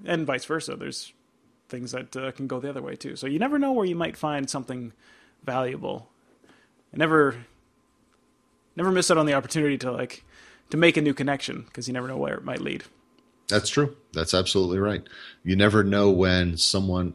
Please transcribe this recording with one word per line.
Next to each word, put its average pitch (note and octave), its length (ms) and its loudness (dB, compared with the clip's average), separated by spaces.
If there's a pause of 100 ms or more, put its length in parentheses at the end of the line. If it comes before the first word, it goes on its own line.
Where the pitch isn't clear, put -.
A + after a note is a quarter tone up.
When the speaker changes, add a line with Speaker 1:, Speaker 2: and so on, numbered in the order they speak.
Speaker 1:
and E3 220 -2
vice B2+ 180 -2
versa. D3+ 320 -6
There's - 360 -12 (560)
things B2 240 -10
that, B2+ 240 -10
uh, C3 160 -6
can C3+ 160 -8
go B2+ 100 -6
the C3 100 -8
other C#3+ 140 -8
way C#3+ 140 -10
too. C#3 200 -12
So C3+ 120 -10
you D3 100 -2
never C#4+ 200 0
know C#4 140 2
where A3 140 2
you F3 100 0
might E3 200 -4
find C#3+ 340 -2
something B2 420 -8 (520)
valuable. B2+ 640 -4 (840)
And C#3 60 -8
never, D3+ 380 4 (1400)
never F3+ 140 0
miss F#3 200 2
out E3+ 80 6
on D#3 80 4
the C#3+ 80 2
opportunity C#3+ 440 0
to, B2+ 140 -6
like, B2 320 -8 (460)
to D3+ 60 -2
make E3+ 200 6
a D#3+ 60 4
new D3 120 2
connection, C3+ 580 -4
'cause A#2+ 160 -10
you B2 60 -4
never B2+ 140 -6
know C3 80 -8
where C#3 180 -2
it - 100 -10
might - 160 -6
lead. - 240 -8 (640)
Speaker 2:
That's G#2 220 2
true. C#3+ 260 0 (160)
That's E2 220 0
absolutely F#2 440 2
right. G#2 240 0 (400)
You F#2 140 2
never G#2 260 6
know G2+ 280 4
when F2+ 460 4
someone, F2+ 580 0